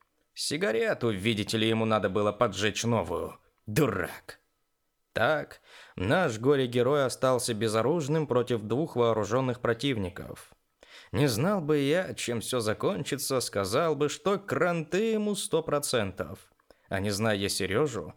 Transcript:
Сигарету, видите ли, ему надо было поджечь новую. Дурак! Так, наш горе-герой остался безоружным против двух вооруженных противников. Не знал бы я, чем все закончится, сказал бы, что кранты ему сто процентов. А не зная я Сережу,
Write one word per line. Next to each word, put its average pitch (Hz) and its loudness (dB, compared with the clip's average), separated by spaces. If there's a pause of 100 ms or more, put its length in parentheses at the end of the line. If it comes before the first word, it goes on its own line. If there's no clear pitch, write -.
(340)
Сигарету, 202 0
видите 104 0
ли, 110 2
ему 113 2
надо 107 2
было 104 2
поджечь 104 0
новую. 85 -2 (280)
Дурак! 107 -2 (720)
Так, 147 -2 (360)
наш 120 0
горе-герой 131 2
остался 123 0
безоружным 131 2
против 120 0
двух 120 -2
вооруженных 117 2
противников. 113 -4 (600)
Не 139 2
знал 160 0
бы 151 0
я, 147 0
чем - -4
все 127 -2
закончится, 135 -2
сказал 120 0
бы, 143 0
что 190 -2
кранты 175 0
ему 208 0
сто 160 -2
процентов. 110 -4 (360)
А 95 -2
не 101 0
зная 104 2
я 98 0
Сережу, 95 -2